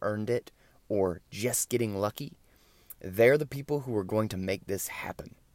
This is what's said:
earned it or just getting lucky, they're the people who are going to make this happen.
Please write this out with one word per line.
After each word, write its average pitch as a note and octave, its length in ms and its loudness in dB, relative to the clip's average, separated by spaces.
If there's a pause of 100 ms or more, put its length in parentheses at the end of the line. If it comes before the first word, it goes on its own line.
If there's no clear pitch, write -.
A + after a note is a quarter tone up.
earned G#2+ 260 -2
it A#2+ 220 -2 (380)
or F#2+ 320 2 (100)
just A#2+ 380 -2
getting A#2 280 0
lucky, G#2+ 360 -4 (680)
they're A2+ 380 6
the D3+ 80 -2
people C#3 360 -4
who B2 140 -4
are G2+ 60 0
going G#2+ 260 0
to G2 80 -6
make F#2+ 300 -2
this F#2+ 220 -4
happen. - 480 -10 (180)